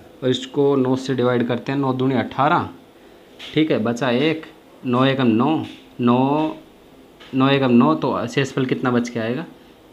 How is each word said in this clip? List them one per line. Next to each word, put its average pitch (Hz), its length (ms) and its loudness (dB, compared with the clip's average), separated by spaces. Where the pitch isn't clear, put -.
और 127 80 -2
इसको 139 460 0
नौ 127 200 2
से 131 180 -4
डिवाइड 123 340 0
करते 123 240 -4
हैं, 139 60 -2
नौ 135 140 0
दूनी 131 220 0
अठारह, 131 540 0
ठीक 156 160 2
है, 135 80 2
बचा 120 320 -2
एक, 147 360 -2
नौ 127 180 2
एकम 135 220 2
नौ, 123 380 2
नौ, 135 560 2
नौ 131 140 4
एकम 135 220 2
नौ, 135 240 6
तो 110 320 -2
शेषफल 131 400 -2
कितना 127 240 -2
बच 120 180 0
के 120 120 -6
आएगा? 127 260 -6